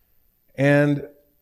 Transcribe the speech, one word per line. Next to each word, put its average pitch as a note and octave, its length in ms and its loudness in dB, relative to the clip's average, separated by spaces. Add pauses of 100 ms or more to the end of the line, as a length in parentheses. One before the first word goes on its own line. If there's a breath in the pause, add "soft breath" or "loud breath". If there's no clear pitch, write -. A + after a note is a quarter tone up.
(560)
And C#3+ 520 0 (340)